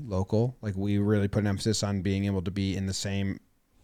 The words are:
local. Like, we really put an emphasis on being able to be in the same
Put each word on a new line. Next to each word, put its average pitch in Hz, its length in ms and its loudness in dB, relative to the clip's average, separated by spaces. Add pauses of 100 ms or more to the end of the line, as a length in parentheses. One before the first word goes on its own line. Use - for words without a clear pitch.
local. 110 580 0
Like, 104 140 -4
we 101 220 0
really 101 300 4
put 101 120 0
an 101 80 2
emphasis 101 340 0
on 101 200 0
being 98 240 2
able 98 160 0
to 92 80 -4
be 95 260 -2
in 95 100 -2
the 95 80 -2
same 98 460 -4 (440)